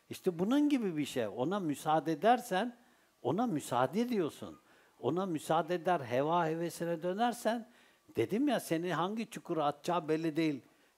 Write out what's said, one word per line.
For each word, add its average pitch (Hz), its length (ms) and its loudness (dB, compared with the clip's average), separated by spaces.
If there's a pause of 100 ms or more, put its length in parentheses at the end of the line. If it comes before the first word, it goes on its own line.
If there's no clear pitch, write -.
İşte 170 300 -4
bunun 277 300 2
gibi 214 280 0
bir 147 80 0
şey. 117 220 -2
Ona 135 320 -2
müsaade 156 520 0
edersen, 220 680 2 (440)
ona 190 260 0
müsaade 139 540 0
ediyorsun. 170 580 -4 (400)
Ona 165 260 0
müsaade 165 500 0
eder, 175 240 2
heva 143 480 2
hevesine 165 560 -4
dönersen, 226 680 0 (460)
dedim 196 320 0
ya, 226 120 2
seni 170 340 -2
hangi 196 360 -2
çukura 156 360 -2
atacağı 165 420 0
belli 160 280 0
değil. 151 260 0 (360)